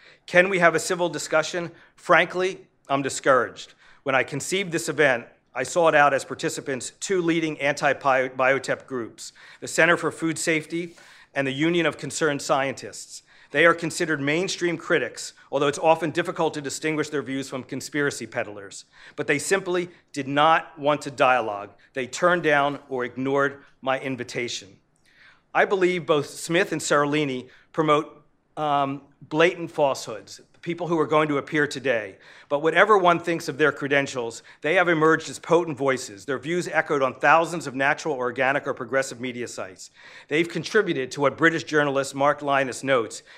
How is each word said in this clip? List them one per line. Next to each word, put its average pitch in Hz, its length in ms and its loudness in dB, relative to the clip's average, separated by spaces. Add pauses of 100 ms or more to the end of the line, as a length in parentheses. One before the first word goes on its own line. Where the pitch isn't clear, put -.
(260)
Can 180 220 4
we 196 100 0
have 170 160 4
a 160 60 2
civil 175 280 -2
discussion? 156 600 -4 (240)
Frankly, 180 720 0 (220)
I'm 139 140 0
discouraged. 127 720 0 (280)
When 135 140 0
I 127 80 2
conceived 175 480 -6
this 160 160 -4
event, 135 380 2 (300)
I - 60 -4
sought 165 320 2
out 143 180 8
as 131 120 -2
participants - 760 -8
two 185 240 -2
leading 160 380 0
anti-biotech 131 1300 0
groups, 117 460 -10 (280)
the 127 80 -12
Center 170 280 4
for 160 140 -2
Food 165 260 -4
Safety 165 600 -4 (360)
and 139 140 -2
the 131 60 -2
Union 160 340 2
of 147 100 -2
Concerned 143 460 -2
Scientists. 135 800 -4 (300)
They 147 120 4
are 170 100 8
considered 160 460 -2
mainstream 170 560 -2
critics, - 560 -4 (200)
although 143 160 2
it's 143 100 -2
often 165 320 2
difficult 165 440 -2
to 151 60 -8
distinguish 151 500 -4
their 143 120 -4
views 135 260 -6
from 131 140 -8
conspiracy 139 640 -6
peddlers. 104 580 -10 (300)
But - 140 -6
they 151 100 4
simply 180 520 -2 (220)
did 139 140 -6
not 156 500 2
want 147 260 0
to 139 100 -10
dialogue. 113 580 0 (220)
They 127 160 -6
turned 175 340 2
down 143 460 2
or 127 160 -4
ignored 139 580 -2 (180)
my 131 200 -2
invitation. 120 800 -10 (760)
I 190 120 4
believe 180 380 0
both 147 260 0
Smith 170 420 -2
and 156 80 -4
Seralini 143 680 0 (240)
promote, 151 520 0 (320)
um, 143 460 -2 (200)
blatant 170 480 2
falsehoods, 120 680 -2 (120)
the - 60 -20
people 175 280 -6
who 165 120 0
are 151 80 2
going 151 220 2
to 143 100 0
appear 147 280 -2
today. 117 500 -4 (340)
But 143 100 0
whatever 185 380 6
one 175 200 4
thinks 170 300 -4
of 143 80 -6
their 143 160 4
credentials, 131 720 -2 (180)
they 151 140 0
have 180 140 4
emerged 160 420 4
as 127 80 -12
potent 165 400 0
voices, 120 480 -2
their 131 120 -4
views 160 300 -4
echoed 151 340 0
on 127 120 0
thousands 156 520 4
of 135 80 -10
natural, 147 400 0
organic, 127 520 -2
or 131 80 -4
progressive 131 440 -4
media 120 300 -8
sites. 95 420 -14 (380)
They've 165 200 0
contributed 165 640 -2
to 143 100 -4
what 127 160 2
British 160 260 2
journalist 143 500 0
Mark 143 260 0
Lynas 139 440 -2
notes 123 380 0 (160)